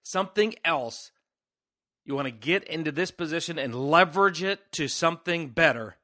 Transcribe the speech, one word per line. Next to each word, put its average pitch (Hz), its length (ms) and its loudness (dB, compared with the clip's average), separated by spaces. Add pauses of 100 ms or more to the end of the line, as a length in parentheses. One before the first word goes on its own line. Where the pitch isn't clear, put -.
something 196 600 0
else, 139 480 -2 (920)
you 135 100 -6
want 139 120 -2
to 127 40 -4
get 135 340 0
into 156 280 -6
this 180 180 -2
position 160 480 -6
and 131 160 -4
leverage 165 680 4
it 196 300 -6
to 143 160 -4
something 170 600 -2
better. 120 560 0